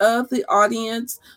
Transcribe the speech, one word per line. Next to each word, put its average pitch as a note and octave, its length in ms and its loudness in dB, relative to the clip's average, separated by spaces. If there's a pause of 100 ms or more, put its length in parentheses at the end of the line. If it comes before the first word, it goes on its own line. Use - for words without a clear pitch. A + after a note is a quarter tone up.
of A#3 300 2
the B3+ 160 -2
audience, A3+ 760 0 (160)